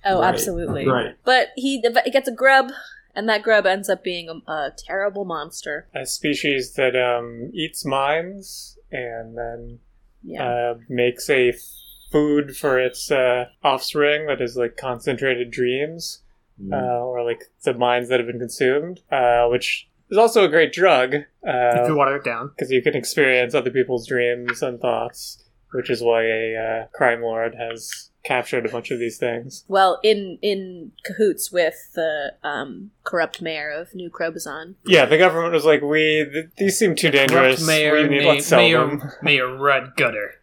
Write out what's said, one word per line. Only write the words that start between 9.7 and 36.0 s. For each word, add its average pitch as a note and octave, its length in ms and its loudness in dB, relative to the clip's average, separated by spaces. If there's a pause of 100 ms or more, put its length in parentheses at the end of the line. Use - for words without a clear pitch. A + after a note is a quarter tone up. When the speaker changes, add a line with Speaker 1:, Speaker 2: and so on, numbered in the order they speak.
Speaker 1:
Yeah. C3 260 -8
Speaker 3:
uh, A#2+ 260 -2 (140)
makes B2 400 -2
a B2+ 240 4 (580)
food D3 440 2
for C3 240 2
its, B2+ 320 -2
uh, B2 340 2 (180)
offspring D3 640 0
that C3+ 140 -2
is, A#2+ 160 -4
like, A#2+ 200 -2
concentrated B2 760 -4
dreams, C3+ 680 -4 (400)
Speaker 2:
Mm. F#3+ 120 -8
Speaker 3:
uh, B2 320 -2
or, B2 180 -4
like, A#2 200 -4 (200)
the C3 100 0
minds B2 360 0
that B2+ 100 2
have A#2 80 -4
been A#2+ 120 -8
consumed, C#3+ 640 -2 (100)
uh, A#2+ 380 4
which - 400 -2 (200)
is - 80 0
also A3 280 6
a - 20 4
great D#3 240 4
drug, C#3+ 420 4 (320)
uh, B2 360 2
Speaker 4:
If A#2+ 80 2
you D#3 60 0
water C#3 200 2
it C#3 80 -6
down. A#2+ 340 -6
Speaker 3:
'cause C3 140 -4
you B2+ 100 2
can - 140 0
experience B2+ 580 0
other B2+ 180 0
people's B2 360 -2
dreams A#2+ 560 -2
and B2 160 -6
thoughts, A#2+ 640 -6 (300)
which B2+ 160 -6
is A#2 120 -2
why A2+ 220 4
a, A2+ 320 -2
uh, A2+ 380 -6
crime A#2 280 0
lord A2+ 340 -4
has A#2 540 -12 (140)
captured B2 420 -4
a - 40 -4
bunch A#2 220 -8
of B2+ 80 -6
these A#2 180 -6
things. A#2+ 500 -6
Speaker 1:
Well, F#3+ 340 2
in, G3+ 400 0
in F#3 520 -6 (100)
cahoots G3 480 -2
with E3+ 240 0 (200)
the, D3+ 480 -4
um, C#3+ 480 -8 (120)
corrupt E3+ 380 -4
mayor D#3 280 -8
of D#3 240 -12
New F3+ 160 -12
Crobazon. D#3+ 640 -10 (100)
Speaker 3:
Yeah, D#3 200 6
the C#3+ 120 4
government E3+ 360 4
was D3+ 120 2
like, D3+ 160 6
"We, D#3 500 2